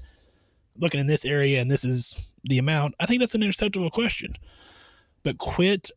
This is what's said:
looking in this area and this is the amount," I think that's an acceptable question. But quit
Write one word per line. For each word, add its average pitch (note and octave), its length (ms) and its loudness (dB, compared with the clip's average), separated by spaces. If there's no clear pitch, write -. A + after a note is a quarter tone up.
looking D3 220 0
in C#3 80 0
this D3+ 160 2
area C#3 380 2
and B2+ 100 0
this C3+ 140 0
is - 480 -4
the C3 140 2
amount," D3 420 2
I F3 60 -2
think B3 160 2
that's A#3 120 0
an G#3+ 100 2
acceptable G3 460 0
question. - 440 -2
But - 140 -2
quit F#3+ 600 0